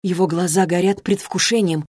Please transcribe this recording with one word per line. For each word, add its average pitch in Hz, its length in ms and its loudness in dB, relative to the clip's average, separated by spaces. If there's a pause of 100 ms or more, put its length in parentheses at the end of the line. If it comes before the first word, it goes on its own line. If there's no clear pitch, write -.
Его 180 240 0
глаза 175 400 0
горят 180 360 0
предвкушением 190 800 0 (120)